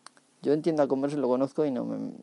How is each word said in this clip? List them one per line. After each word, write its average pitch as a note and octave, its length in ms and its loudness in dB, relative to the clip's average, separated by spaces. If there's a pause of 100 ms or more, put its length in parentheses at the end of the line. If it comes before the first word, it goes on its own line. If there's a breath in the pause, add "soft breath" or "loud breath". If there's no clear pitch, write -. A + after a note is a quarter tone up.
(420)
yo C#3+ 100 2
entiendo D#3 320 2
a - 20 2
Converso C#3 300 0
y C#3+ 40 -2
lo B2+ 80 0
conozco C3+ 360 2
y C#3 80 0
no A#2+ 120 -2
me, A2 280 -6 (100)